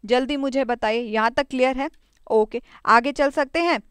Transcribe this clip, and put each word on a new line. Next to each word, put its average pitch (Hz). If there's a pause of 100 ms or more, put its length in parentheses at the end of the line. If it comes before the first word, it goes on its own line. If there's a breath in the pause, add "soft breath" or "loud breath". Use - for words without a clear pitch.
जल्दी 254
मुझे 269
बताइए, 233
यहाँ 220
तक 285
क्लियर 254
है? 277 (420)
ओके, 220 (240 loud breath)
आगे 240
चल 277
सकते 285
हैं। 339